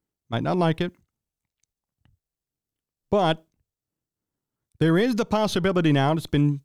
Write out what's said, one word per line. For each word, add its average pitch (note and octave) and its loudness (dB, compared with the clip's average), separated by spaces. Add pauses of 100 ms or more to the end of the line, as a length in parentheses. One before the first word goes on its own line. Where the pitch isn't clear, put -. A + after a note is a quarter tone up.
(300)
Might A#2 -4
not E3+ -2
like E3 0
it. F3+ -6 (2250)
But F3 0 (1400)
there E3 2
is A#3+ 0
the G#3 -2
possibility F#3+ 0
now, C#3+ 2
and D#3+ -2
it's - -12
been D3 0